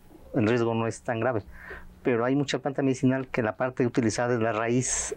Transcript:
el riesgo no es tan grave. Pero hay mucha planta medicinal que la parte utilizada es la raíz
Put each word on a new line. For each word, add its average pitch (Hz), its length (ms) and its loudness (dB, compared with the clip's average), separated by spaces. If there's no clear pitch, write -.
el 107 140 2
riesgo 117 260 2
no 113 140 0
es - 140 -6
tan 117 180 -4
grave. 120 240 0
Pero 120 220 2
hay 135 100 2
mucha 139 240 0
planta 139 220 -4
medicinal 135 460 2
que - 160 -2
la 107 140 -2
parte 127 280 0
utilizada 120 480 2
es 120 60 2
la 110 140 2
raíz 120 640 0